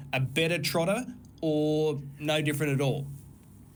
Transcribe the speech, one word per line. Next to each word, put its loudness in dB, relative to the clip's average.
a 0
better 2
trotter 0
or 2
no 2
different 2
at 2
all? 2